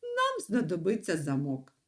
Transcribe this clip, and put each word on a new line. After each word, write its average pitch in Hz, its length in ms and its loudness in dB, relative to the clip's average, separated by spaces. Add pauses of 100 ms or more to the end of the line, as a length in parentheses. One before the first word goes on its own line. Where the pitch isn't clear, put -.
нам 508 380 0
знадобиться 185 760 0
замок. 139 560 -2 (140)